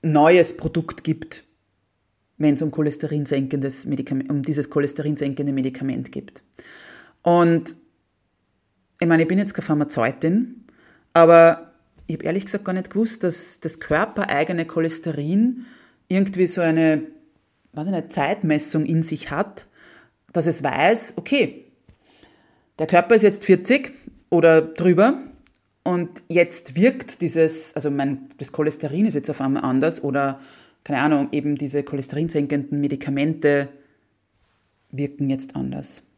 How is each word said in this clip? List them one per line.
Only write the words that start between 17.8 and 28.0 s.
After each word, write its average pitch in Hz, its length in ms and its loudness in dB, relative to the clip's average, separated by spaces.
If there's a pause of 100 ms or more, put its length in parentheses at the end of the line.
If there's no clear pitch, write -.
ich 196 40 -2
nicht, 165 200 -6
Zeitmessung 156 720 -2
in 160 160 0
sich 160 280 -8
hat, 185 360 -6 (680)
dass 160 140 -2
es 156 160 -2
weiß, 151 540 0
okay, - 480 -2 (1120)
der 156 80 -2
Körper 226 280 4
ist 214 80 6
jetzt 202 220 2
vierzig 214 480 2 (380)
oder 165 320 6
drüber 180 600 2 (600)
und 175 460 -4
jetzt 165 480 0
wirkt 254 440 0
dieses, 160 560 -2
also 147 140 -4
mein, 139 480 -4